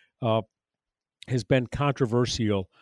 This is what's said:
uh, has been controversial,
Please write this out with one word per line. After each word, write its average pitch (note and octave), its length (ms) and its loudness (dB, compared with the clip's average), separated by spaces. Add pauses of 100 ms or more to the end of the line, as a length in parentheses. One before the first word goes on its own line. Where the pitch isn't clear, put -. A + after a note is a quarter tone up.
(200)
uh, A2 220 2 (840)
has B2 160 -2
been B2+ 240 2
controversial, A#2+ 1040 0 (120)